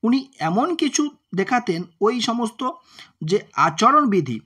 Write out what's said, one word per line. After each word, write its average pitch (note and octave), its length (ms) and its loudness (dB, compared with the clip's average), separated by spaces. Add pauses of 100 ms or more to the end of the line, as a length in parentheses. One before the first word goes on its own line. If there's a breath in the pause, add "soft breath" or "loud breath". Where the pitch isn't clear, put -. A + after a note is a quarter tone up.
উনি C4 360 0
এমন A#3 380 0
কিছু D4 340 -2 (240)
দেখাতেন, F#3+ 500 -2 (160)
ওই A3+ 200 0
সমস্ত A#3 500 -4 (540 loud breath)
যে F3+ 140 0 (160)
আচরণবিধি E3+ 920 2